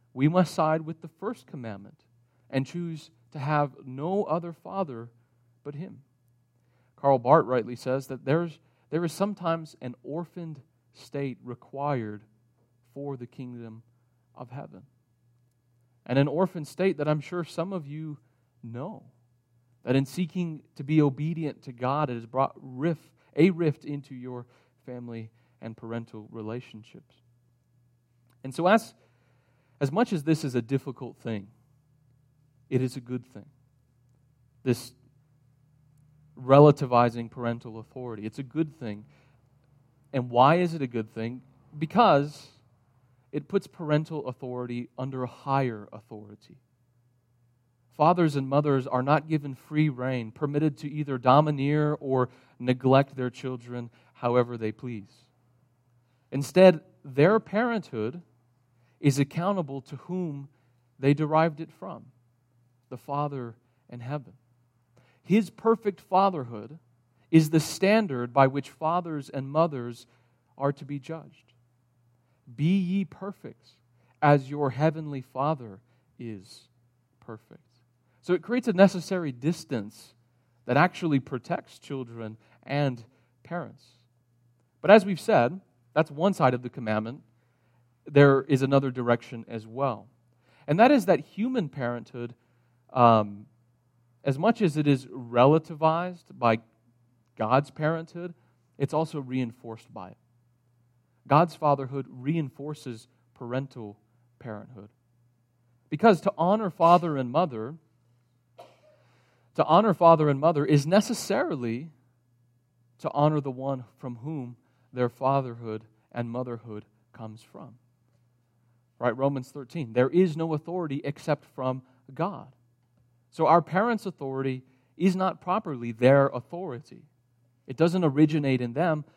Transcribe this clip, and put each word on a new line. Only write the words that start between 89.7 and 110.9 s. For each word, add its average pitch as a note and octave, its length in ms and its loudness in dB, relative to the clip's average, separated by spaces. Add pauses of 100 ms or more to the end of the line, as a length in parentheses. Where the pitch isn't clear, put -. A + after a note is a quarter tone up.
And D3+ 120 2
that B3+ 120 8
is A#3+ 140 2
that F3 140 4
human G#3+ 500 -4
parenthood, A#2+ 640 -8 (560)
um, G#2+ 560 4 (760)
as C3+ 140 -2
much A3 240 2
as D#3 140 2
it D3+ 100 0
is C#3 220 2
relativized D#3 1300 0
by A2+ 220 2 (760)
God's B2+ 360 0
parenthood, E3 600 -6 (440)
it's C#3+ 160 -4
also D#3 280 -4
reinforced A#2+ 720 -8
by G2 160 -14
it. - 80 -20 (1120)
God's D#3 260 4
fatherhood C#3 540 -2
reinforces C#3 960 -8 (260)
parental B2 640 -10 (420)
parenthood. G#2+ 500 -16 (1000)
Because G3+ 320 6
to - 160 0
honor G3 320 2
father E3+ 460 4
and B2+ 160 -4
mother, C3 440 -2 (1800)
to D#3 80 2
honor G3 300 6
father D#3+ 360 6
and C#3 100 0
mother D3+ 260 2
is C#3+ 200 4
necessarily E3 1080 -2 (1080)